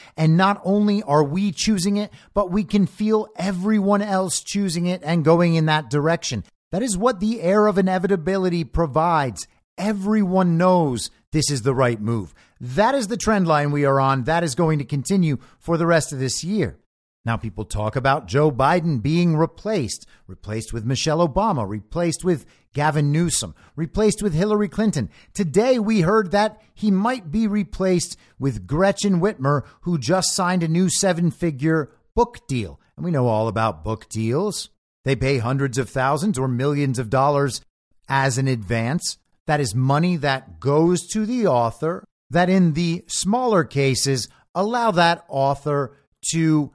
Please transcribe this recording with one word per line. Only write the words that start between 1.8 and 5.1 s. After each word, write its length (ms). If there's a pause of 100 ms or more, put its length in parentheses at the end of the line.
it, 120 (220)
but 180
we 140
can 220
feel 500
everyone 640
else 420
choosing 440
it 180
and 200